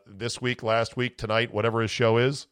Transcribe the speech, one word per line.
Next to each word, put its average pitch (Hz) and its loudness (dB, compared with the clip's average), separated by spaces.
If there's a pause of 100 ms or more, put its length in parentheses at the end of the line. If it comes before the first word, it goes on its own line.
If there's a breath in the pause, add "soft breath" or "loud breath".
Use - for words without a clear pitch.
this 104 -8
week, 123 -4
last 113 0
week, 123 -2
tonight, 113 -2
whatever 113 0
his 110 0
show 113 4
is 131 0